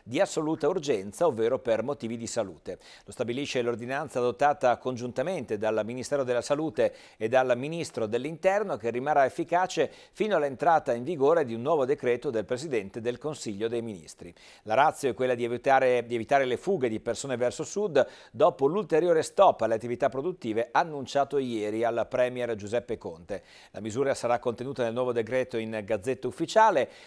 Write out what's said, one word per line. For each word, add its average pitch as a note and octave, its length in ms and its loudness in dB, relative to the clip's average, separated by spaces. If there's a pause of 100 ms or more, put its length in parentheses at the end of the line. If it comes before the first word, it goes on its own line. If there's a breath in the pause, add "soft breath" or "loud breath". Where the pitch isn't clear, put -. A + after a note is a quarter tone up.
di B2 160 -4
assoluta D#3+ 480 0
urgenza, C#3 600 0
ovvero A#2 320 0
per A2+ 240 0
motivi A#2+ 340 -6
di A2+ 80 -10
salute. F#2+ 540 -8 (260 loud breath)
Lo - 60 -18
stabilisce B2+ 500 -4
l'ordinanza A#2+ 560 -4
adottata B2 600 4
congiuntamente B2+ 800 -4
dal G#2+ 260 0
Ministero B2+ 380 -4
della B2 180 0
Salute D3 540 0 (200 loud breath)
e A2 120 -4
dal B2+ 280 4
Ministro C#3 520 -6
dell'Interno, E3 720 0
che A#2 120 -4
rimarrà C3+ 360 2
efficace E3 640 0 (220 loud breath)
fino G#3 220 0
all'entrata D3 600 2
in A#2+ 80 -6
vigore D3 420 4
di A2+ 80 -6
un A2+ 80 -6
nuovo C#3+ 240 2
decreto B2 460 0
del A2 140 -2
Presidente A#2+ 560 -4
del A#2+ 180 -4
Consiglio A2+ 480 -6
dei A#2 160 -4
Ministri. F2 500 -14 (300 loud breath)
La G#2+ 100 -2
ratio C#3 380 4
è - 20 -4
quella B2+ 220 0
di A#2+ 80 -4
evitare, A#2+ 320 2
di B2 400 2
evitare C3 300 2
le B2 100 0
fughe D#3 320 0
di A2 140 -2
persone B2 340 -4
verso B2 300 -2
sud D#3+ 420 2 (240 loud breath)
dopo C3 340 4
l'ulteriore E3 560 2
stop F3+ 380 4
alle A2+ 140 2
attività A#2+ 340 -2
produttive B2 640 -4
annunciato C#3+ 640 0
ieri A2+ 460 -2
al A#2 260 0
Premier B2 460 0
Giuseppe G#2+ 420 -4
Conte. F2 460 -10 (280 loud breath)
La G2 100 -12
misura B2 320 -2
sarà A#2+ 260 0
contenuta B2+ 440 -6
nel A2+ 100 -2
nuovo B2 180 -2
decreto A#2 460 -2
in A2 260 -6
Gazzetta A2+ 460 -4
Ufficiale, E3 600 2 (180 loud breath)